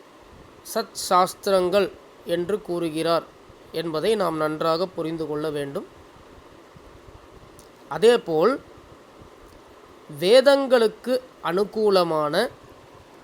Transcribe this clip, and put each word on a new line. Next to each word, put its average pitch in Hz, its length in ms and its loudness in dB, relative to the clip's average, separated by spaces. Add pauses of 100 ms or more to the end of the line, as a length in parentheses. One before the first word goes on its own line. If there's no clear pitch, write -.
(760)
சத் 220 180 -4
சாஸ்திரங்கள் 185 1000 0 (340)
என்று 175 380 -4
கூறுகிறார் 165 600 -2 (500)
என்பதை 165 440 -2
நாம் 170 200 -2
நன்றாக 160 500 -2
புரிந்து 160 400 -6
கொள்ள 151 240 -6
வேண்டும். 147 360 -8 (2000)
அதேபோல் 190 720 2 (1600)
வேதங்களுக்கு 247 1000 2 (240)
அனுகூலமான 180 1040 0 (760)